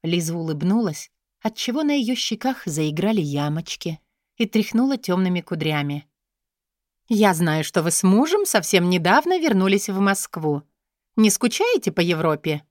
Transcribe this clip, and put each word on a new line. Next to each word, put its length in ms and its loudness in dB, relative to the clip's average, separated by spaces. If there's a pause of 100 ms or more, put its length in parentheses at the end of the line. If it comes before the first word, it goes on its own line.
Лиза 340 -2
улыбнулась, 720 -2 (300)
отчего 440 -4
на 80 2
её 220 0
щеках 520 -4
заиграли 540 0
ямочки, 800 -4 (360)
и 100 0
тряхнула 520 0
тёмными 420 0
кудрями. 680 -4 (1000)
«Я 240 4
знаю, 320 0
что 180 -2
вы 100 0
с 100 -2
мужем 420 4
совсем 460 2
недавно 480 2
вернулись 500 2
в 120 -4
Москву. 600 -2 (540)
Не 140 6
скучаете 640 0
по 80 -2
Европе?» 720 0